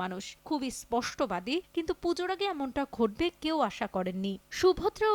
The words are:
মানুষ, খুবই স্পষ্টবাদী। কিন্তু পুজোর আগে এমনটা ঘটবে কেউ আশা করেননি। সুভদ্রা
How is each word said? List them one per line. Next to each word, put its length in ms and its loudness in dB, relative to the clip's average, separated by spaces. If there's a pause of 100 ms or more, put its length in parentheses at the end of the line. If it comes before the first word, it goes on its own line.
মানুষ, 220 -4 (240)
খুবই 220 0 (100)
স্পষ্টবাদী। 760 0 (180)
কিন্তু 180 -2 (100)
পুজোর 320 0
আগে 200 -2
এমনটা 280 -2 (140)
ঘটবে 300 2 (160)
কেউ 140 0 (140)
আশা 160 -4 (100)
করেননি। 360 -2 (260)
সুভদ্রা 560 4